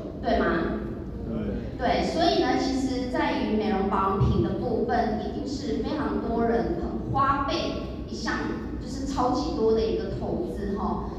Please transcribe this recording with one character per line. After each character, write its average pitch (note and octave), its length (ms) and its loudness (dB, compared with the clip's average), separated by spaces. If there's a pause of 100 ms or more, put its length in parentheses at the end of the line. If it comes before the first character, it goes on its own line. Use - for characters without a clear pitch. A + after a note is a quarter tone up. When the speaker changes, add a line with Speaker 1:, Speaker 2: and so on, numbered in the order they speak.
(220)
Speaker 1:
对 A3+ 160 4
吗？ - 80 2 (800)
Speaker 2:
对。 A2+ 520 -4
Speaker 1:
对， - 260 2
所 - 180 0
以 F4+ 200 6
呢， - 180 4
其 - 180 2
实 - 320 0
在 - 340 2
于 G#3+ 120 2
美 G3+ 140 2
容 F#3+ 180 2
保 F#3+ 220 2
养 G3 100 2
品 - 220 4
的 - 80 2 (100)
部 A#3 240 0
分， A3+ 400 2
一 - 140 -4
定 - 100 -4
是 A3 340 -2
非 A3 140 -2
常 G#3+ 320 0
多 A3+ 160 2
人 - 380 2
很 - 280 -4
花 C#4 380 2
费 - 60 -2 (520)
一 - 80 -8
项， - 200 -4 (440)
就 - 80 -8
是 - 200 -6
超 - 240 0
级 - 260 0
多 A3 160 4
的 A3+ 80 4
一 A3 160 2
个 F#3+ 140 -2 (100)
投 - 340 -2
资 G3+ 240 -2
吼。 - 260 -2 (140)